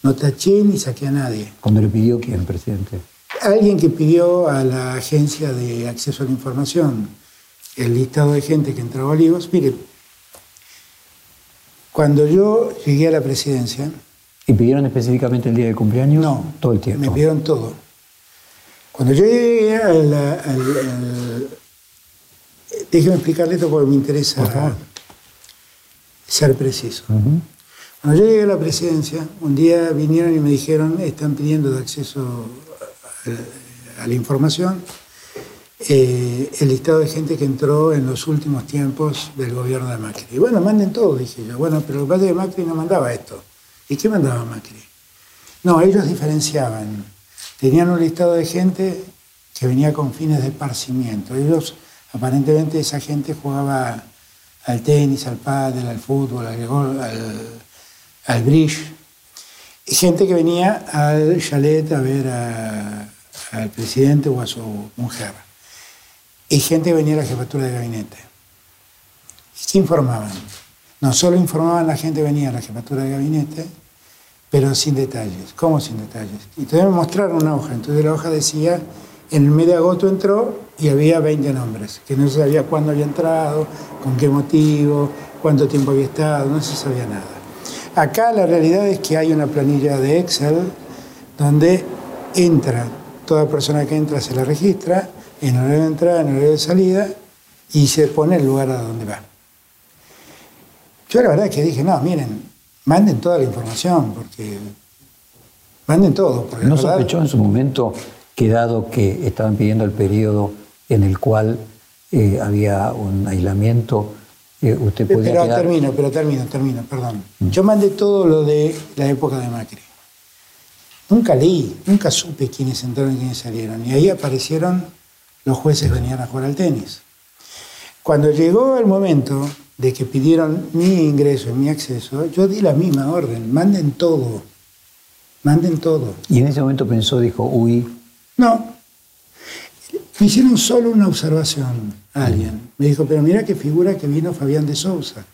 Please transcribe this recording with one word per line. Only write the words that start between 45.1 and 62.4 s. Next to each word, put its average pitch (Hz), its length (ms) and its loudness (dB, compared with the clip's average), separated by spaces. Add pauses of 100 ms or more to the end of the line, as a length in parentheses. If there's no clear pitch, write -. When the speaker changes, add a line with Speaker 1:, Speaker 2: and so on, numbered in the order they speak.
Speaker 1:
No, 170 180 4
ellos 196 260 4
diferenciaban. 131 960 -4 (560)
Tenían 160 300 4
un 175 100 2
listado 170 340 2
de 165 120 0
gente 180 580 -2 (560)
que 131 80 -2
venía 139 240 2
con 143 220 -4
fines 151 280 -2
de 131 80 -4
esparcimiento. 123 840 -6
Ellos, 156 380 0 (400)
aparentemente, 151 640 0
esa 143 200 -4
gente 147 340 -6
jugaba 139 680 -4 (640)
al 120 160 -4
tenis, 143 440 2
al 123 120 -8
pádel, 131 500 -4
al 117 100 -8
fútbol, 127 480 -4
al 113 220 -8
gol, 135 340 -2
al, 113 380 -8 (880)
al 117 160 0
bridge. 151 420 2 (1040)
Y - 80 -4
gente 180 320 2
que 185 80 0
venía 175 560 0
al 151 500 2
chalet 156 500 0
a 143 100 0
ver 135 260 -2
a, 110 840 -8 (440)